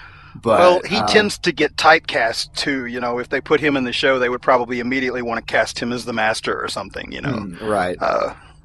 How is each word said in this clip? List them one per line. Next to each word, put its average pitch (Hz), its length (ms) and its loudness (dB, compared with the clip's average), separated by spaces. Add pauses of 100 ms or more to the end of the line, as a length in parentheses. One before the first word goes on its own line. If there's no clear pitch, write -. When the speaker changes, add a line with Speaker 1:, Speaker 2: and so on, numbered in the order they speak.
(360)
Speaker 1:
But, - 240 2
Speaker 2:
Well, 180 240 8
he 180 140 -2
Speaker 1:
um, 208 100 2
Speaker 2:
tends 214 320 4
to - 120 -2
get 147 240 0
typecast 147 800 2
too. 135 320 -4
You 123 120 -8
know, 120 200 -4
if 120 100 -8
they 139 100 -2
put 147 200 2
him 143 180 0
in 131 60 0
the 120 100 -4
show, 135 260 2
they 123 100 2
would 123 120 -4
probably 123 380 2
immediately 123 420 -2
want 117 240 -6
to - 60 -14
cast 117 280 0
him 120 120 -4
as 120 140 -6
the 120 80 -6
Master 110 460 -2
or - 80 -6
something. - 440 -10
You - 100 -10
know, 139 120 -4
Speaker 1:
Mm, 98 280 -8
right. 98 400 -2
Speaker 2:
Uh, 57 320 -2 (320)